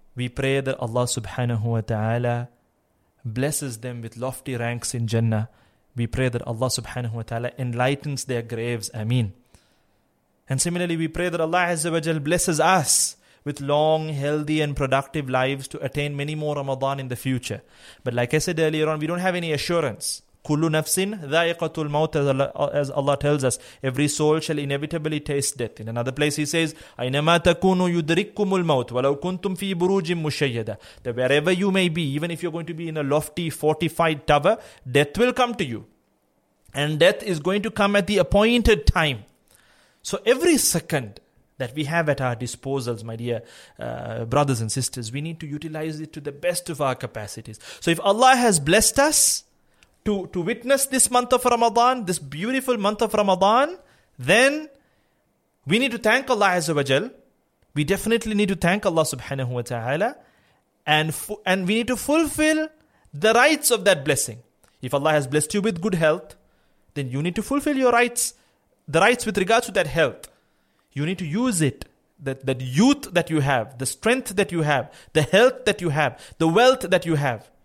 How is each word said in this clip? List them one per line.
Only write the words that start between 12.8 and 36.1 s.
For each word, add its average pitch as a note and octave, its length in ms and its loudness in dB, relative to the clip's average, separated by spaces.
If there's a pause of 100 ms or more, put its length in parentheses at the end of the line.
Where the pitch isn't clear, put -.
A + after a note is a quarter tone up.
with C#3+ 160 -8
long, D#3 480 2
healthy D3+ 540 -2
and D3 120 -2
productive C3+ 540 -2
lives C3 400 -2
to - 160 -10
attain C#3+ 320 -4
many C#3+ 180 -4
more D3 220 -4
Ramadan C3+ 440 -2
in C3 80 -8
the - 80 -6
future. - 440 -4 (420)
But - 120 -4
like A#2+ 180 0
I D#3 60 2
said E3 200 -2
earlier D#3 300 2
on, D#3 100 -2
we D3+ 80 -4
don't F3 120 -2
have F#3 160 0
any E3+ 180 -4
assurance. D3 680 -2 (200)
كُلُّ D#3 280 0
نَفْسٍ F3 580 -2
ذَائِقَةُ E3 460 0
الْمَوْتِ, D#3 420 -2
as C#3+ 100 2
Allah, C#3 460 0
as C#3+ 180 0
Allah C#3 280 0
tells D3 260 0
us, B2 140 0 (240)
every C3+ 260 0
soul D3+ 320 2
shall D#3 180 -4
inevitably D3+ 600 -4
taste C#3+ 380 -4
death. A#2 220 -8
In A2 80 -10
another A#2+ 240 -4
place D3 240 0
he D3+ 100 -2
says, E3 280 0 (240)
أَيْنَمَا D3 460 2
تَكُونُوا F3+ 560 4
يُدْرِكْكُمُ E3+ 340 0
الْمَوْتِ F3+ 540 0
وَلَوْ C3+ 320 0
كُنْتُمْ F#3 380 -6
فِي G3 160 -4
بُرُوجٍ F3+ 320 0
مُشَيَّدَةٍ, C#3 720 -2 (240)
that B2 120 -6
wherever C#3+ 380 2
you F#3+ 180 0
may F#3 200 2
be, E3 120 -2
even D3 280 -4
if E3 120 -8
you're F3 80 -4
going E3 140 -8
to E3 80 -10
be E3 160 -8
in D#3 80 -8
a D3+ 60 -2
lofty D3 480 -2
fortified D#3 760 -2
tower, D3 300 4 (340)
death C#3+ 280 2
will B3 160 2
come A#3+ 200 0
to F#3 100 -4
you. A2+ 200 -8 (880)